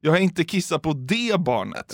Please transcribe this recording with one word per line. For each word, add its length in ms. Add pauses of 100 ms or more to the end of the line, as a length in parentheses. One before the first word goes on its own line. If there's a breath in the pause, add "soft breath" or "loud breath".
Jag 100
har 80
inte 260
kissat 380
på 100
det 480
barnet. 540